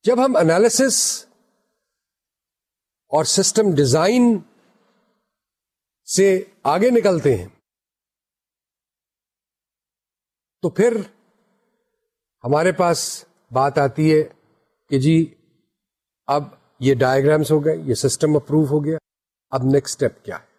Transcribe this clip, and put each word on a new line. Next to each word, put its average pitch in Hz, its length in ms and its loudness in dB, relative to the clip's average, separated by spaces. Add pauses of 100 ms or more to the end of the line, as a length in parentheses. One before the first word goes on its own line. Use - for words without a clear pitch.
جب 240 200 2
ہم 262 120 0
انالیسس 208 640 2 (2000)
اور 151 160 0
سسٹم 196 480 0
ڈیزائن 185 640 2 (1700)
سے 196 200 2 (440)
آگے 196 200 2
نکلتے 180 440 2
ہیں 90 120 -10 (3250)
تو 170 60 -2
پھر 226 280 0 (1500)
ہمارے 151 340 0
پاس 175 260 0 (480)
بات 135 280 0
آتی 156 340 0
ہے 156 100 2 (680)
کہ 139 80 0
جی 160 180 2 (1080)
اب 143 160 -2 (360)
یہ 131 160 2
ڈائیگرامز 139 560 0
ہو 151 140 0
گئے، 156 120 0
یہ 147 200 -6
سسٹم 151 380 -2
اپروو 147 360 0
ہو 147 140 -2
گیا، 160 120 -4 (540)
اب 127 140 -4
نیکسٹ 139 300 0
اسٹیپ - 300 -6
کیا - 100 -10
ہے؟ - 240 -20